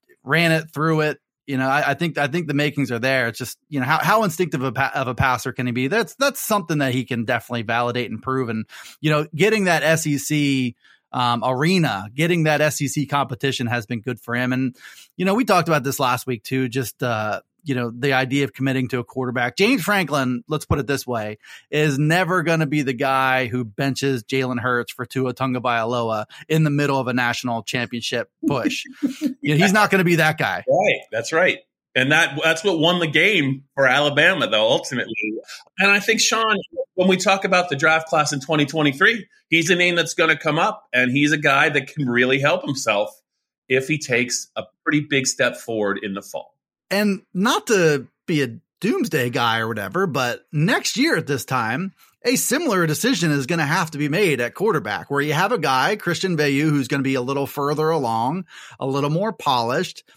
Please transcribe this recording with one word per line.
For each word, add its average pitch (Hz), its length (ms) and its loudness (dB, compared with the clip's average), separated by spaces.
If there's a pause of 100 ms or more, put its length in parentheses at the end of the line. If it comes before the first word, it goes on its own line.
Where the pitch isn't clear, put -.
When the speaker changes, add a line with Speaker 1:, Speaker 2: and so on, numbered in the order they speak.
(240)
Speaker 1:
ran 160 300 2
it, 160 200 -2
threw 156 280 0
it. 151 180 -2 (260)
You 139 120 -4
know, 131 100 0
I, 139 240 2
I - 40 -2
think, 160 220 -4
I 143 100 0
think 160 200 -4
the 143 60 -2
makings 147 360 0
are 120 100 -4
there. 131 280 0
It's 113 100 -6
just, - 200 -10 (100)
you 143 140 -4
know, 123 40 -2
how, 151 160 2
how 214 220 4
instinctive 175 380 0
of 135 60 -2
a 127 40 -2
pa-, 131 240 -2
of 131 140 -2
a 123 60 -4
passer 127 360 0
can 123 140 -6
he 123 80 -4
be? 127 160 -2
That's, 202 260 -2
that's 277 240 -2
something 185 380 -2
that 135 160 0
he 127 100 0
can 117 220 -4
definitely 120 380 -2
validate 120 460 -2
and 110 120 -10
prove. 131 260 -2
And, 113 180 -6 (360)
you 156 80 0
know, 151 260 0
getting 208 300 2
that 156 180 2
S 160 240 2
E 143 100 0
C, 135 580 0 (360)
um, 120 340 0
arena, 131 680 0
getting 165 280 0
that 151 180 2
S 151 200 0
E 143 60 0
C 139 180 -2
competition 135 640 -2
has 117 180 -2
been 120 140 -6
good 117 220 -8
for 120 140 -6
him. 127 180 -2
And, 127 220 -2 (420)
you 185 80 -2
know, 190 100 2
we 254 80 -2
talked 185 240 2
about 151 160 2
this 135 160 -4
last 123 260 0
week 123 180 -6
too, 131 260 -2
just, 127 340 -4
uh, 107 380 -2 (240)
you 135 100 -2
know, 120 220 -4
the 135 140 0
idea 135 320 2
of 131 80 -2
committing 131 380 -2
to 127 100 -2
a 120 60 -6
quarterback. 123 500 -4
James 214 280 2
Franklin, 143 680 0
let's 151 160 -4
put 151 140 0
it 117 80 -4
this 135 200 -4
way, 107 300 -6 (340)
is 147 260 2
never 170 460 2
gonna 160 220 2
be 147 160 0
the 135 100 0
guy 131 540 0
who 123 180 -4
benches 135 600 -2
Jalen 131 340 -2
Hurts 120 320 -2
for 123 140 -10
Tua 127 280 -2
Tagovailoa 120 920 -2 (240)
in 156 160 4
the 151 40 2
middle 143 300 2
of 117 80 -2
a 127 60 -2
national 120 500 -2
championship 120 640 -4 (160)
push. - 380 -2 (180)
Speaker 2:
<laughs> 269 200 -4 (200)
Speaker 1:
You 151 140 0
know, 160 80 6
he's 196 80 4
not 208 200 4
gonna 190 120 4
be 175 120 6
that 156 220 4
guy. 95 300 -2
Speaker 2:
Right. 160 320 2 (120)
That's 113 200 -4
right. 160 280 2 (360)
And 131 160 4
that, 156 320 4
that's 165 220 2
what 180 140 2
won 175 200 4
the 165 80 0
game 151 560 2 (120)
for 139 120 4
Alabama, 147 600 4
though, 110 180 2
ultimately. 127 460 -2 (640)
And 196 100 4
I 202 100 4
think, 220 200 0
Sean, 220 380 2 (380)
when 185 120 2
we 185 100 4
talk 196 280 2
about 180 240 2
the 151 80 -2
draft 160 300 2
class 151 260 2
in 135 80 -4
twenty 151 240 0
twenty-three, 160 600 0 (240)
he's 165 200 2
a 185 60 4
name 175 200 2
that's 160 200 0
gonna 160 220 2
come 156 220 0
up, 208 240 0 (100)
and 123 180 2
he's 147 200 2
a 156 60 2
guy 147 320 2
that 143 180 -2
can 135 220 -4
really 127 300 2
help 156 260 0
himself 110 440 -2 (600)
if 131 180 2
he 156 100 -2
takes 123 600 -2
a - 60 -6 (200)
pretty 151 180 0
big 143 260 -2
step 123 280 -2
forward 104 480 -4
in 101 100 -6
the 98 80 -8
fall. - 280 -12 (400)
Speaker 1:
And 202 340 0 (100)
not 233 340 0
to 160 400 2 (200)
be 151 160 0
a 113 160 -6 (200)
doomsday 175 520 0
guy 117 280 0
or 110 80 -2
whatever, 110 380 -4
but 123 460 -4
next 185 440 0
year 277 220 2
at 160 80 -4
this 139 180 -2
time, 127 500 -2 (300)
a 254 120 2
similar 233 500 0
decision 165 460 0
is 139 160 -2
gonna 170 180 0
have 160 260 -2
to 151 60 -8
be 147 120 -2
made 160 300 2
at 120 140 -4
quarterback, 107 560 -2
where 139 120 0
you 147 120 -2
have 185 180 0
a 247 60 0
guy, 139 380 2
Christian 175 420 -2
Veilleux, 147 320 2
who's 139 180 0
gonna 139 160 -2
be 135 120 0
a 127 60 -2
little 139 260 -2
further 151 420 -2
along, 117 560 -2 (340)
a 135 60 -4
little 139 240 0
more 190 240 -2
polished, 127 720 -2 (140)